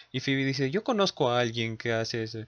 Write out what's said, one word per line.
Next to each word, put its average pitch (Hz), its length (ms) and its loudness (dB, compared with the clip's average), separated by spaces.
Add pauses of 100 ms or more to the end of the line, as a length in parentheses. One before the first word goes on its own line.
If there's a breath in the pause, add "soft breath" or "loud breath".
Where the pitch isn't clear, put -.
(120)
Y 131 100 -4
Phoebe 135 240 0
dice, 135 260 0
"Yo 196 120 -2
conozco 196 480 2
a 123 100 4
alguien 113 360 -2
que 117 160 -2
hace 113 300 -2
eso". 110 240 -8